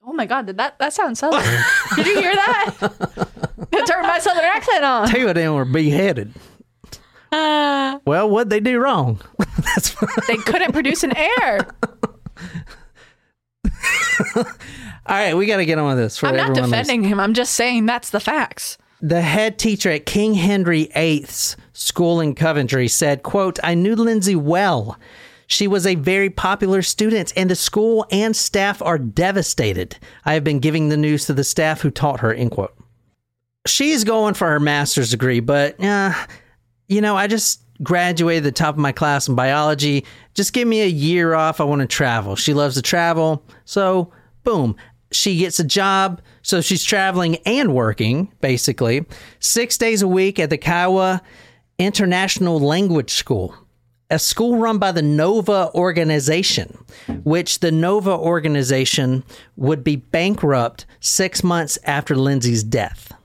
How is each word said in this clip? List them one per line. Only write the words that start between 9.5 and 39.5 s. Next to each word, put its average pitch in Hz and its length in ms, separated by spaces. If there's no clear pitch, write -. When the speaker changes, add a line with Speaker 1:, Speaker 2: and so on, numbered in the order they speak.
Speaker 1:
They 233 100
couldn't 311 360
produce 285 320
an 269 120
heir. 302 440
Speaker 2:
<laughs> - 720
All - 80
right, 196 200
we 196 100
gotta 196 180
get 160 140
on 147 100
with 135 100
this 113 200
for - 80
Speaker 1:
I'm 131 100
not 135 140
Speaker 2:
everyone 127 200
listening. 247 120
Speaker 1:
defending 233 260
him. 202 120
I'm 208 140
just 240 200
saying 233 320
that's 240 240
the 202 100
facts. - 580
Speaker 2:
The 170 200
head 208 360
teacher 202 320
at 151 160
King 214 280
Henry 175 600
Eighth's 151 640
School 170 480
in 147 140
Coventry 135 540
said, 143 340
quote, 190 420
"I 170 100
knew 190 220
Lindsay 214 400
well. 156 640
She - 200
was 190 200
a 190 100
very 185 340
popular 190 520
student, 214 520
and 185 160
the 180 60
school 220 560
and 214 240
staff 202 460
are 165 160
devastated. 127 1000
I 151 100
have 151 100
been 147 160
giving 151 300
the 151 60
news 151 300
to 147 60
the 139 120
staff 156 360
who 143 100
taught 139 300
her," 113 120
end 120 200
quote. - 220
She's 277 380
going 214 300
for 175 140
her 151 120
master's 143 500
degree, 123 300
but, 143 420
uh, 196 300
you 202 120
know, 208 160
"I 202 100
just 214 360
graduated 170 600
the 143 80
top 151 220
of 151 40
my 143 140
class 143 360
in 127 60
biology. 143 720